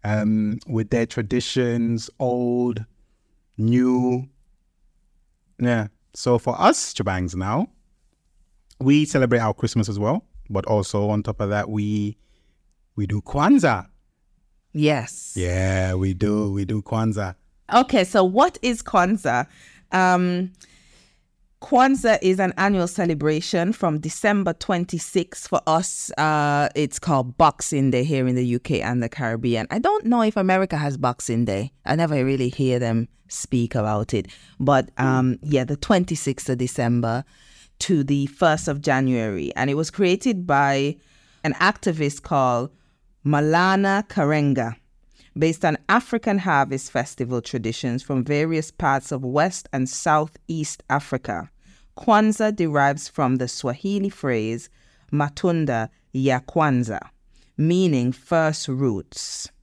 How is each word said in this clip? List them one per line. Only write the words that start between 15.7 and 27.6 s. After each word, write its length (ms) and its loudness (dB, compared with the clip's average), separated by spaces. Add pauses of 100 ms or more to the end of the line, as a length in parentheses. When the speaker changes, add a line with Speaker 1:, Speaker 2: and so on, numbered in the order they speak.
Speaker 1:
we 180 0
do. 380 -2
We 140 -4
do 180 -4
Kwanzaa. 500 -4 (400)
Speaker 2:
Okay, 300 4
so 200 2
what 380 2
is 220 -2
Kwanzaa? 640 0 (440)
Um... 600 2 (1120)
Kwanzaa 580 4
is 180 2
an 180 0
annual 300 2
celebration 880 0
from 260 0
December 540 0
twenty-sixth 960 -4
for 180 -2
us. 460 -2
Uh, 640 0
it's 240 -2
called 400 0
Boxing 500 2